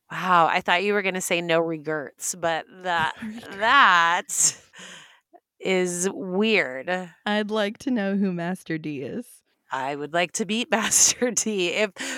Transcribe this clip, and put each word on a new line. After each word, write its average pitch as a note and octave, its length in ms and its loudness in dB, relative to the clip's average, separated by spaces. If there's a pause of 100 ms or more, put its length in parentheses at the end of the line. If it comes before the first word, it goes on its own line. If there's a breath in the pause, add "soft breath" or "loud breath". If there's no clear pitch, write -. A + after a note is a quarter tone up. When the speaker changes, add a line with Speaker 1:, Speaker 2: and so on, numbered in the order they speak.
Speaker 1:
Wow, E3+ 380 4
I F#3 140 2
thought F3+ 220 2
you G#3 100 0
were G#3 80 0
gonna F#3+ 200 -2
say, E3+ 200 -2
"No E3 180 2
regrets," D#3 760 -4
but E3 300 -2 (180)
that, E3+ 340 0
Speaker 2:
<laughs> - 40 -14
No A3 260 -12 (100)
regrets. - 20 -
Speaker 1:
that G3 1000 4 (1000 loud breath)
is F3+ 540 0
weird. F3+ 960 -2 (160)
Speaker 2:
I'd G#3 260 -2
like G#3+ 280 -2
to C4+ 120 -4
know G3 240 0
who G3 180 2
Master E3+ 440 -6
D D3+ 240 -8
is. - 400 -10 (280)
Speaker 1:
I C3+ 260 -4
would C#3+ 180 -8
like F3 200 2
to A3 120 -4
meet A3 260 -2
<laughs> - 0 -
Master A3 600 2
D. G3 380 0
If G3+ 220 0 (260 loud breath)